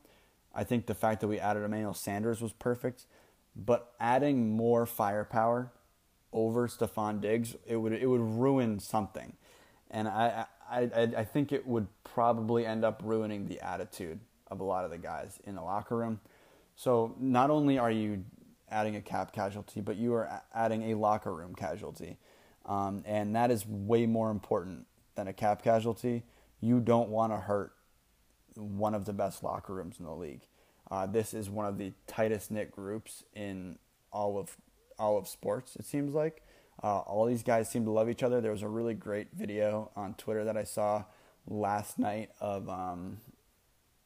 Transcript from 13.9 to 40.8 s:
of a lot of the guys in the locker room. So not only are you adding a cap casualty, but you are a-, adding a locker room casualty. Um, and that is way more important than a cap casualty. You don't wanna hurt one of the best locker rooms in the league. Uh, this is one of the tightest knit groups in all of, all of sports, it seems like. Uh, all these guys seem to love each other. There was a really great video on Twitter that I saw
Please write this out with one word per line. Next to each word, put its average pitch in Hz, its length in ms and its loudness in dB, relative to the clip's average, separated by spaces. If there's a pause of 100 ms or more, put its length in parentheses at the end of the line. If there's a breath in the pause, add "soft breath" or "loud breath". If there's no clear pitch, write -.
of 98 100 -8
a 95 40 -6
lot 92 200 0
of 85 60 -6
the 85 80 -10
guys 80 460 -10
in 101 100 -12
the 87 80 -10
locker 104 340 -4
room. 113 240 -2 (540 soft breath)
So 117 440 2
not 127 320 4
only 143 280 4
are 117 120 4
you 107 340 0 (460)
adding 107 260 0
a 98 40 -8
cap 98 320 -4
casualty, 104 480 -4
but 104 160 -4
you 117 180 0
are 113 100 2
a-, - 180 -8 (120)
adding 110 360 0
a 110 80 0
locker 107 340 2
room 87 220 -10
casualty. 87 640 -8 (480 soft breath)
Um, 98 400 -2
and 104 280 0
that 120 160 4
is 107 160 0
way 107 380 2
more 113 260 2
important 95 560 -2 (280)
than 101 140 -6
a 95 40 -8
cap 104 300 2
casualty. 117 640 2 (360 soft breath)
You 123 200 6
don't 117 280 4
wanna 110 300 2
hurt 101 340 -2 (800)
one 107 400 -2
of 101 120 -4
the 104 80 -6
best 98 280 -2
locker - 300 -6
rooms 90 260 -8
in 87 60 -12
the 80 100 -10
league. 76 280 -10 (480 soft breath)
Uh, 95 160 -2
this 110 280 0
is 104 160 -6
one 104 160 -4
of 98 120 -4
the 95 140 -6 (140)
tightest 110 440 0
knit 107 200 -4
groups 101 540 -10 (100)
in 95 440 -8 (320)
all 101 280 -2
of, 90 180 -8 (420)
all 107 200 4
of 95 100 -6
sports, - 480 -4
it - 80 -12
seems 143 300 -4
like. 156 280 0 (400 soft breath)
Uh, 101 180 2
all 107 260 2
these 120 160 2
guys 113 280 2
seem 120 140 0
to 110 60 0
love 110 180 4
each 120 140 -2
other. 123 180 4
There 110 120 0
was 104 100 -4
a 104 60 -4
really 113 260 -2
great 104 380 -4
video 107 640 -2
on 104 180 -6
Twitter 110 300 -2
that 107 120 0
I 104 80 -2
saw 104 400 0 (420 soft breath)